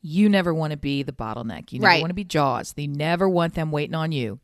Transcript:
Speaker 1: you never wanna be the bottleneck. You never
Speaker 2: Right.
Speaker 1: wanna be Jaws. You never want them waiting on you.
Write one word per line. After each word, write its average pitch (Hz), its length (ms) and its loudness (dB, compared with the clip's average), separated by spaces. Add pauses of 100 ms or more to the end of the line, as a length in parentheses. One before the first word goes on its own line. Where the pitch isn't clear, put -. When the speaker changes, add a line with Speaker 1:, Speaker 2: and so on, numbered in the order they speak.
Speaker 1:
you 185 300 4
never 180 240 4
wanna 156 240 -2
be 139 240 -2
the 127 100 -6
bottleneck. 110 600 -8
You 123 80 -6
never 196 80 2
Speaker 2:
Right. 165 120 4
Speaker 1:
wanna 170 140 -2
be 196 100 -6
Jaws. 139 520 0
You 147 120 -6
never 165 400 0
want 170 260 2
them 160 160 -2
waiting 151 240 -2
on 160 180 -2
you. 120 320 -4